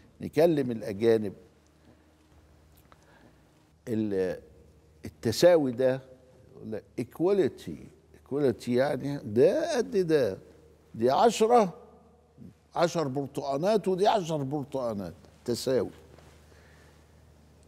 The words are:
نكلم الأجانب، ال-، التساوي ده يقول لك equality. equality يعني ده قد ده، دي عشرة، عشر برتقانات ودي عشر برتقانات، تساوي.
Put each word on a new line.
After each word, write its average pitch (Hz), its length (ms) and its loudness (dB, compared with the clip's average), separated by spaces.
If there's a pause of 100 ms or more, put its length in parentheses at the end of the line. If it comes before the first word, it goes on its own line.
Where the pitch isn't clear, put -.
(200)
نكلم 147 500 2
الأجانب، 107 600 0 (2500)
ال-، 101 600 -2 (560)
التساوي 139 680 4
ده 127 280 0 (560)
يقول 110 160 -14
لك 104 120 -10 (160)
equality. 160 720 -2 (440)
equality 135 520 -2
يعني 135 560 -2
ده 214 520 2
قد 247 200 -2
ده، 151 420 0 (560)
دي 117 160 0
عشرة، 214 640 4 (1000)
عشر 165 340 0
برتقانات 143 800 -4
ودي 190 200 0
عشر 175 280 0
برتقانات، 127 800 -6 (300)
تساوي. 120 460 -2 (1800)